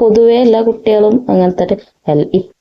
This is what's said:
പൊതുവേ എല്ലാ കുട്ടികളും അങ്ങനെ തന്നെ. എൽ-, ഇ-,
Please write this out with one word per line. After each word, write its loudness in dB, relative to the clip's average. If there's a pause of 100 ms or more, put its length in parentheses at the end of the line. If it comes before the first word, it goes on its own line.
പൊതുവേ 2
എല്ലാ 2
കുട്ടികളും 0
അങ്ങനെ 0
തന്നെ. -4 (360)
എൽ-, -2
ഇ-, -4 (100)